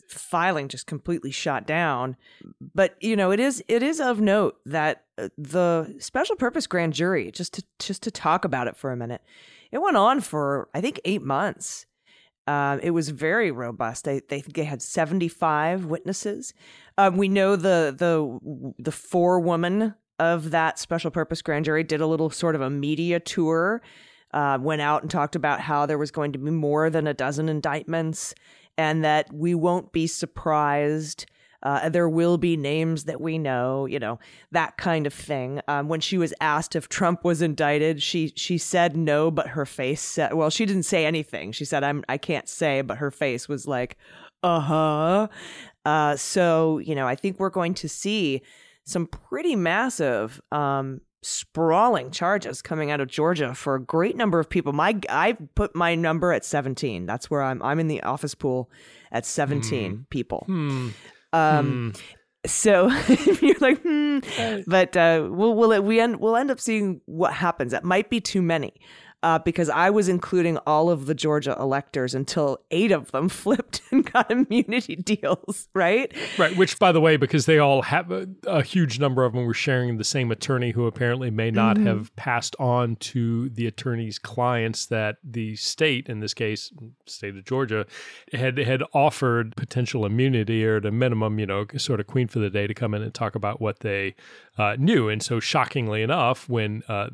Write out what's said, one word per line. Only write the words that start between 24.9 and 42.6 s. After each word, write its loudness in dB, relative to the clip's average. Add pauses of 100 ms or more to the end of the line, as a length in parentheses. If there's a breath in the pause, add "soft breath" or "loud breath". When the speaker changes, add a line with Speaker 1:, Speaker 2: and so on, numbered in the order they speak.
Speaker 1:
and -8
talked -2
about 0
how 0
there 0
was -2
going -4
to -8
be -4
more 2
than 0
a 0
dozen -2
indictments -4 (420 soft breath)
and 0
that 2
we 0
won't 0
be 0
surprised. -2 (400 soft breath)
Uh, 0
there 2
will 4
be 2
names -2
that -8
we -4
know, -2
you -4
know, -6 (340 loud breath)
that -2
kind 0
of -4
thing. -6
Um, -2
when -2
she -2
was 0
asked -2
if -6
Trump 0
was 2
indicted, 2
she, -2
she -2
said 2
no, 2
but -2
her -4
face -4
said, -2
well, 2
she 0
didn't 0
say 2
anything. -4
She -8
said, -2
"I'm, -2
I -4
can't -6
say," 0